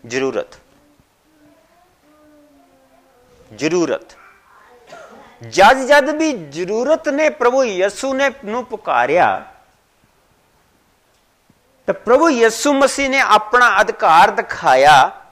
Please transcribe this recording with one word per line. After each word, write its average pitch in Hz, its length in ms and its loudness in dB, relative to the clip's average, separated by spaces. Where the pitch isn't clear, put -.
ਜ਼ਰੂਰਤ, 120 540 -8
ਜ਼ਰੂਰਤ। 151 640 -4
ਜਦ 233 360 4
ਜਦ 285 240 2
ਵੀ 311 240 -2
ਜ਼ਰੂਰਤ 214 760 -4
ਨੇ 302 200 -2
ਪ੍ਰਭੂ 247 340 -2
ਯਿਸੂ 202 500 -4
ਨੇ, 269 180 -2
ਨੂੰ 220 200 -8
ਪੁਕਾਰਿਆ 135 880 -2
ਤਾਂ 180 80 -4
ਪ੍ਰਭੂ 285 360 0
ਯਿਸੂ 233 440 0
ਮਸੀਹ 269 360 -2
ਨੇ 269 100 -2
ਆਪਣਾ 214 600 2
ਅਧਿਕਾਰ 202 500 2
ਦਿਖਾਇਆ 147 920 2